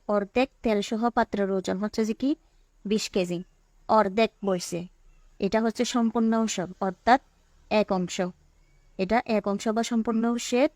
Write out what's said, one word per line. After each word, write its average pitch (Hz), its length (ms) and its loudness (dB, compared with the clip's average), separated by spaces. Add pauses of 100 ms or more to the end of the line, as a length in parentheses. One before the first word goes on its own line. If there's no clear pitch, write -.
অর্ধেক 208 420 0 (140)
তেলসহ 220 460 0
পাত্রের 214 420 0
ওজন 190 260 -2
হচ্ছে 214 280 -4
যে 220 80 -2
কি 262 160 -2 (560)
বিশ 208 240 -2
কেজি, 180 300 -2 (480)
অর্ধেক 214 440 4 (140)
বলছে। 180 340 -2 (600)
এটা 202 220 0
হচ্ছে 226 240 0
সম্পূর্ণ 226 520 0
অংশ, 226 180 -2 (240)
অর্থাৎ 196 420 2 (480)
এক 208 220 0
অংশ। 185 300 -2 (760)
এটা 190 280 0
এক 214 220 0
অংশ 202 200 -2
বা 226 160 0
সম্পূর্ণ 226 460 0
অংশের 240 460 0